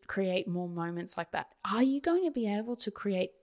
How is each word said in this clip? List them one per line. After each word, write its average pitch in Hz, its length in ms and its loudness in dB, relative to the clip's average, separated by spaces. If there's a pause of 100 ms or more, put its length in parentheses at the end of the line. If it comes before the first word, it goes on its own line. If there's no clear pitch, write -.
create 190 400 0
more 175 220 -2
moments 170 480 -4
like 170 140 -4
that? - 240 -4 (100)
Are 220 180 2
you 269 200 4
going 349 220 2
to 330 60 2
be 247 160 0
able 220 300 -2
to - 140 0
create 185 420 0 (100)